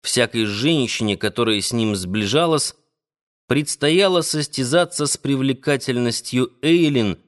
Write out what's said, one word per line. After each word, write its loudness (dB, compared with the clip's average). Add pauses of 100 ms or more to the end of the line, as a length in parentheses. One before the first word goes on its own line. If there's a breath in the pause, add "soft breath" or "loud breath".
Всякой 0
женщине, 0
которая 0
с -4
ним 0
сближалась, 0 (720)
предстояло 2
состязаться -2
с -2
привлекательностью -2 (100)
Эйлин 2